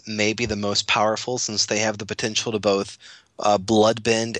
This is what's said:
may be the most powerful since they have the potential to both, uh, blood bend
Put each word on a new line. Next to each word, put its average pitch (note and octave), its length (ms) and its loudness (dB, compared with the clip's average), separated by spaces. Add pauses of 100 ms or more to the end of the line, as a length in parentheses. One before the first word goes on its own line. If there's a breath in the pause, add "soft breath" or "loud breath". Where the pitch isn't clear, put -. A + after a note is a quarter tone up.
may G#2+ 260 0
be A2+ 140 -2
the G#2+ 100 -2
most G2+ 320 -2
powerful A2 500 0
since G#2+ 280 -2
they G#2+ 140 0
have G#2+ 180 -2
the G#2+ 80 -8
potential A2 460 -4
to G#2+ 80 -2
both, G2 360 0 (440 loud breath)
uh, G#2 180 4
blood A2 440 4
bend A2+ 380 0